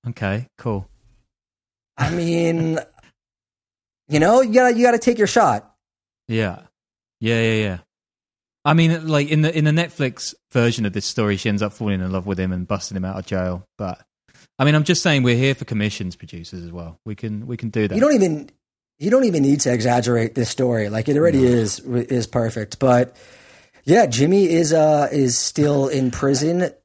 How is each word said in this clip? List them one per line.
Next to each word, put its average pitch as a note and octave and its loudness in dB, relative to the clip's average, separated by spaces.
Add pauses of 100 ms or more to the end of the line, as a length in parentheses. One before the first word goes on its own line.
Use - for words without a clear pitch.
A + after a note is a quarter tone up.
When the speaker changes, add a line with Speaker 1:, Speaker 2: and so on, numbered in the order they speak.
Speaker 1:
Okay, A2 -6 (100)
cool. G2+ -6 (1080)
Speaker 2:
I C#3 -2
mean, E3 -2 (1300)
you D3 2
know, G#3+ 6
you A#3+ 0
gotta, B3 4
you A#3+ 2
gotta A#3+ 4
take A#3 0
your G#3 2
shot. D3+ 0 (520)
Speaker 1:
Yeah. A2 -4 (580)
Yeah, A2+ 0
yeah, A2+ 0
yeah. G#2 -2 (880)
I D3 2
mean, E3 2
like, D3 0
in D#3 2
the, D#3 0
in D3+ 0
the D3+ 2
Netflix D3+ -4 (180)
version A#2 0
of G2 -4
this G#2 -6
story, G#2 -2
she G#2 -6
ends G#2 -2
up G#2 -4
falling G2+ -4
in F#2 -4
love F#2 -4
with F#2+ -4
him F#2 -4
and F2+ -6
busting G2+ -6
him F#2 -6
out F#2+ -8
of G2 -10
jail. F#2 -6 (140)
But, F#2+ -10 (540)
I C3+ 2
mean, D3 4
I'm D3+ 2
just E3+ 0
saying C#3+ 2
we're B2 2
here C3+ 0
for B2+ -10
commissions, G2+ -6
producers, E2+ -16
as E2+ -16
well. E2+ -16
We A2 -10
can, G#2+ -10
we B2 -10
can A2+ -8
do G#2+ 0
that. F#2 -4
Speaker 2:
You - 0
don't D4 4
even, E3 0 (480)
you E3 -2
don't C4 4
even F3 2
need C#3 2
to B2+ 0
exaggerate A#2 0
this A#2 -2
story. A#2+ -2
Like, A2 -4
it C#3+ 2
already D3+ 4
Speaker 1:
No. B2+ 6
Speaker 2:
is, A2+ 0
is A#2+ -2
perfect. A2+ -6
But, B2+ 2 (680)
yeah, F#3+ 4
Jimmy D#3+ 2
is, E3 2
uh, D3+ 4
is C3 0
still C#3+ 0
in C3 -2
prison. D3+ -2 (140)